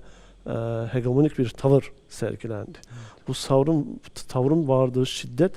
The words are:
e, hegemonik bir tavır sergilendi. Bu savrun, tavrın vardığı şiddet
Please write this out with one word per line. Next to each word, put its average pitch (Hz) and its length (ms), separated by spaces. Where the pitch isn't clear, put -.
e, - 40
hegemonik 127 480
bir 120 100
tavır - 420
sergilendi. 110 680
Bu 135 60
savrun, 143 680
tavrın 139 400
vardığı 131 380
şiddet 131 520